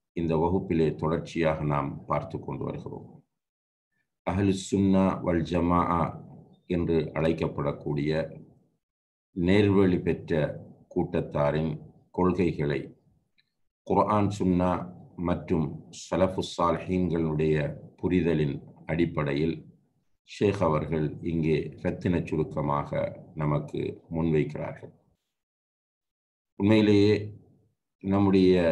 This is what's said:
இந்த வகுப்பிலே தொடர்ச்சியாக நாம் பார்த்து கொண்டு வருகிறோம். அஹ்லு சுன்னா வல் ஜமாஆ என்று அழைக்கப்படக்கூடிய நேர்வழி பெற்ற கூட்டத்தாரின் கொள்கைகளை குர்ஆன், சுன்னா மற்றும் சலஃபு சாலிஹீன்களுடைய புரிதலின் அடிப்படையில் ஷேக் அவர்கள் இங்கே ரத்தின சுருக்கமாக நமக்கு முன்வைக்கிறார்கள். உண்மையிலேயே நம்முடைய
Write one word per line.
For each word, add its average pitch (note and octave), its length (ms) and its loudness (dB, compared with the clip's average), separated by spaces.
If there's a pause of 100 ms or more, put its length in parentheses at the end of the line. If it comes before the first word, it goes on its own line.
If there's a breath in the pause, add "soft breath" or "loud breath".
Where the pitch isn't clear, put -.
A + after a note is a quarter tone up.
(140)
இந்த E2 220 -2
வகுப்பிலே E2 600 0
தொடர்ச்சியாக D#2 680 -2
நாம் C#2+ 420 -4
பார்த்து D2 340 -6
கொண்டு C2+ 240 -8
வருகிறோம். - 600 -12 (1040)
அஹ்லு F#2+ 240 2 (180)
சுன்னா F#2+ 500 4
வல் E2+ 200 0
ஜமாஆ F2 800 0 (480)
என்று E2 460 0
அழைக்கப்படக்கூடிய D#2 1300 -2 (920)
நேர்வழி F#2+ 680 4
பெற்ற D#2 640 -2 (340)
கூட்டத்தாரின் D2+ 840 -2 (300)
கொள்கைகளை D#2+ 840 0 (920)
குர்ஆன், G2+ 520 2
சுன்னா F2+ 560 0 (200)
மற்றும் F2 760 -2
சலஃபு F#2 500 -2 (180)
சாலிஹீன்களுடைய D#2+ 1160 0 (200)
புரிதலின் E2 680 0 (220)
அடிப்படையில் D#2+ 800 -2 (640)
ஷேக் G2 320 0
அவர்கள் D#2 600 0
இங்கே D#2 600 -2
ரத்தின E2+ 440 0
சுருக்கமாக D2 960 -4 (140)
நமக்கு D2+ 760 -4
முன்வைக்கிறார்கள். D#2 840 -2 (1600)
உண்மையிலேயே G#2 840 4 (600)
நம்முடைய F#2+ 540 6 (180)